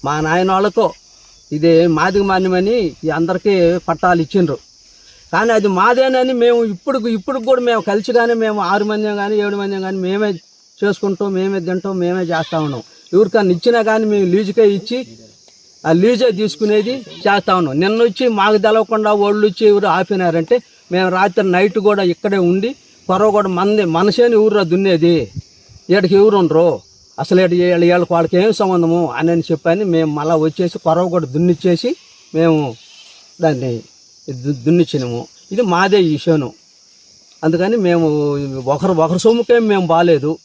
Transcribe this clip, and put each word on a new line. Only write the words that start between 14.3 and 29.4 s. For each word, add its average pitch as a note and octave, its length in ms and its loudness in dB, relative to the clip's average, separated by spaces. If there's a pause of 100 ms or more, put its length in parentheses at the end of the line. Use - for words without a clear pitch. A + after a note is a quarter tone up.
ఇచ్చి A3 380 -6 (760)
ఆ D#3+ 60 2
లీజే A3+ 380 2
తీసుకునేది G#3 680 -2
చేస్తా G3+ 580 -2
ఉన్నాం. D3+ 240 -2
నిన్న G#3+ 220 0
వచ్చి A#3+ 260 0
మాకు G#3+ 300 2
తెలవకుండా G#3+ 540 0
వాళ్ళు G#3 340 2
వచ్చి G#3+ 220 2
ఎవరు G3+ 180 4
ఆపినారంటే F3 720 0 (340)
మేము F#3 180 0
రాత్రి F#3 420 0
నైట్ F#3+ 260 2
కూడా G3+ 240 2
ఇక్కడే F#3+ 340 -2
ఉండి, F#3+ 400 0 (320)
కొరవ G3 220 2
కూడా G3+ 180 0
మంది G3 360 0
మనసేని G#3 520 2
ఊర్లో G#3 280 2
దున్నేది, E3+ 680 0 (600)
ఈడకి F#3 240 2
ఎవరు G3+ 220 6
ఉండరు, E3 440 2 (380)
అసలు F3+ 220 2
ఈడ F3+ 100 2
వీళ్ళ, F3 340 2
వీళ్ళకి F3 280 2
వాళ్ళకి E3+ 240 0
ఏం G#3 160 2
సంబంధము E3+ 600 0
అని, D3+ 180 -2
అని E3+ 120 0 (100)